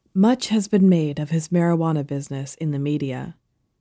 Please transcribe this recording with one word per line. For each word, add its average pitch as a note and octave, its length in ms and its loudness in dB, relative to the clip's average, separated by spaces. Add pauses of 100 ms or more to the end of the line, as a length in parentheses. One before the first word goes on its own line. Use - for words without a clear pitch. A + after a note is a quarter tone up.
(140)
Much A#3 340 4
has G#3+ 200 -2
been G3 220 4
made D3+ 300 2
of D3+ 100 -4
his E3 200 -2
marijuana E3 560 0
business C#3 500 -8
in D#3 160 -4
the C#3 80 -2
media. C#3+ 560 -4 (460)